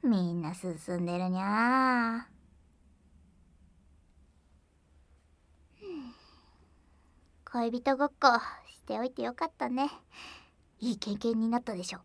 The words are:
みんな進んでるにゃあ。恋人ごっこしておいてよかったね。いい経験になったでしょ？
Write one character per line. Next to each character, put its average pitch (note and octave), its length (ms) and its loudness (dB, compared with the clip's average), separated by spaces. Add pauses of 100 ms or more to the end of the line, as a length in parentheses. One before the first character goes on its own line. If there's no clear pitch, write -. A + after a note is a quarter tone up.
み F#3 300 4
ん E3+ 80 0
な D#3 120 -4
進 F3+ 440 -4
ん F3 80 0
で F3 120 0
る F3+ 120 0
に F#3 120 0
ゃ A#3 760 4
あ。 A#3+ 100 -10 (4000)
恋 A#3 260 -2
人 B3 260 2
ご C#4 80 4
っ C#4+ 140 2
こ C#4+ 80 2 (460)
し - 120 -20
て G#3+ 140 -4
お A#3 40 -2
い B3+ 80 -4
て A#3+ 120 -8
よ A#3 100 -4
か E4 120 -4
っ D#4+ 120 -4
た B3+ 120 -4
ね。 C4 200 0 (920)
い A#3+ 140 -2
い F3+ 40 -4
経 G3+ 180 -4
験 A3 240 0
に A3+ 100 2
な A#3+ 100 2
っ A#3+ 40 -12
た A3 100 -6
で F3+ 100 -6
し F#3 120 -6
ょ？ F#3 100 -14